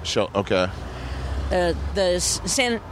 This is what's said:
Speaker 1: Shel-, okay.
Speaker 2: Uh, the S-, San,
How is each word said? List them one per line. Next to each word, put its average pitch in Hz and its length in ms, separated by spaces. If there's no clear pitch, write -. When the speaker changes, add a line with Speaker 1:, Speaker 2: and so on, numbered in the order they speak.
Speaker 1:
Shel-, - 320
okay. 95 340
Speaker 2:
Uh, 175 220
the 185 220
S-, - 280
San, 247 480